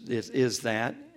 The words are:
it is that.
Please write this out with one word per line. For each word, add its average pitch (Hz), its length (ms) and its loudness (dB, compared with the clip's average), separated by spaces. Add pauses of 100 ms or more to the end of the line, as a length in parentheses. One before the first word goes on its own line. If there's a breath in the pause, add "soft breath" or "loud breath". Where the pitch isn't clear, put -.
it 113 260 -2
is 127 280 4
that. 113 380 0 (200)